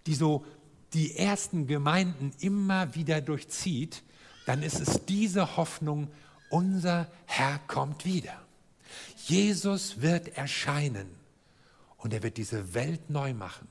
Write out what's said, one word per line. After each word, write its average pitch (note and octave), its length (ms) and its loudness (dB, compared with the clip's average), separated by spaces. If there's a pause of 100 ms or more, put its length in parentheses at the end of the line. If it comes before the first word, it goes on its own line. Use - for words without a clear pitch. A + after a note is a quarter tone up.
die D#3 80 2
so D3+ 320 2 (480)
die D#3 240 0
ersten F#3 480 0
Gemeinden D3 720 2
immer F#3+ 560 0
wieder D#3 260 2
durchzieht, D3+ 840 -4 (420)
dann C3+ 160 0
ist D#3+ 180 -2
es - 240 2
diese G3 520 2
Hoffnung, D3+ 520 -2 (420)
unser F3 580 2 (180)
Herr C#3 400 0
kommt D3 380 -2
wieder. F3+ 280 -2 (920)
Jesus F#3+ 760 2
wird E3 380 2
erscheinen C3+ 720 -2 (880)
und A2 160 -2
er G#2+ 80 -2
wird A2+ 140 -4
diese G2+ 360 -4
Welt D3 380 -2
neu C#3 240 -2
machen. F#2+ 360 -12